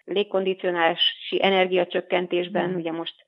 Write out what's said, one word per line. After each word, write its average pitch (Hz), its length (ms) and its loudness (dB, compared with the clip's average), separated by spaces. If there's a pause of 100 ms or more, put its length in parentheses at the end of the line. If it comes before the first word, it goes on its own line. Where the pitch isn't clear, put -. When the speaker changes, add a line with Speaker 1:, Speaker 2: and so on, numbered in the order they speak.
Speaker 1:
Légkondicionálási 185 1400 0
energiacsökkentésben, 180 1300 0
Speaker 2:
Mhm. 180 100 -4
Speaker 1:
ugye 165 140 -6
most 165 220 -8 (140)